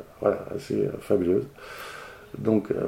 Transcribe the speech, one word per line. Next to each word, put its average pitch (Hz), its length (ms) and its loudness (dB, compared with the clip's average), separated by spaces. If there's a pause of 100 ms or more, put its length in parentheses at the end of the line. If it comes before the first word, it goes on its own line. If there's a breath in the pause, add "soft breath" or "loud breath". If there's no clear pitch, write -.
(200)
voilà, 101 180 4 (180)
assez, - 180 -4
euh, 104 140 2 (120)
fabuleuse. 95 440 2 (920 loud breath)
Donc, 107 360 2
euh, - 20 2 (140)